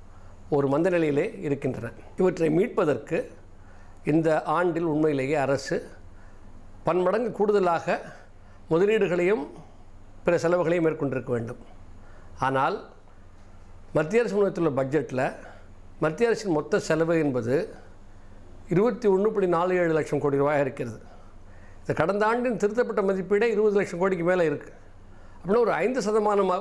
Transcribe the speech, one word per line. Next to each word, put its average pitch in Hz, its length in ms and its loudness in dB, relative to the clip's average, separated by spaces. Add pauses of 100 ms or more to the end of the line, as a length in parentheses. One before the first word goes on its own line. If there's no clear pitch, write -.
(500)
ஒரு 143 180 4
மந்த 165 220 4
நிலையிலே 165 500 0
இருக்கின்றன. 131 520 -4 (240)
இவற்றை 175 400 2
மீட்பதற்கு 180 720 0 (760)
இந்த 156 380 2
ஆண்டில் 170 520 0
உண்மையிலேயே 147 400 2
அரசு 135 440 0 (1040)
பன்மடங்கு 185 480 2
கூடுதலாக 190 680 2 (720)
முதலீடுகளையும் 196 760 4 (800)
பிற 175 140 4
செலவுகளையும் 165 480 2
மேற்கொண்டிருக்க 135 440 -2
வேண்டும். 117 280 -4 (800)
ஆனால் 135 380 2 (1160)
மத்திய 165 280 2
அரசு 196 140 -2
முன்வைத்துள்ள 175 420 2
பட்ஜெட்டில் 135 560 0 (680)
மத்திய 160 280 2
அரசின் 202 280 0
மொத்த 156 220 0
செலவு 165 400 2
என்பது 127 360 0 (1120)
இருபத்தி 208 400 2
ஒன்று 196 240 4
புள்ளி 190 160 0
நாலு 180 280 2
ஏழு 170 160 2
லட்சம் 147 320 0
கோடி 139 160 2
ரூபாயாக 143 240 4
இருக்கிறது. 127 340 -6 (840)
இந்த - 120 -6
கடந்த 196 340 2
ஆண்டின் 240 360 0
திருத்தப்பட்ட 214 400 0
மதிப்பீடே 196 520 2
இருபது 208 220 4
லட்சம் 180 220 0
கோடிக்கு 185 260 0
மேலே 180 240 4
இருக்குது. - 260 -4 (640)
அப்படின்னா 208 280 2
ஒரு 180 60 2
ஐந்து 220 280 0
சதமானம் 208 500 2 (100)